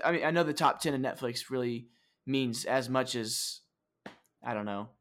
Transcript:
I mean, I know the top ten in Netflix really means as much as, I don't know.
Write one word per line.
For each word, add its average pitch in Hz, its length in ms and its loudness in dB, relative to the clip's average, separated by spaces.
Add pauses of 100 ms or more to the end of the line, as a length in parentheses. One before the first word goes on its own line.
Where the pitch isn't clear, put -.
I 170 100 4
mean, 170 100 2
I 156 80 2
know 170 100 4
the 156 100 2
top 143 300 2
ten 147 140 2
in 131 80 0
Netflix 123 480 -4
really 120 380 -2 (360)
means 131 400 0
as 123 240 2
much 131 240 0
as, - 480 -4 (800)
I 120 140 -4
don't 104 100 -2
know. 104 240 -6 (120)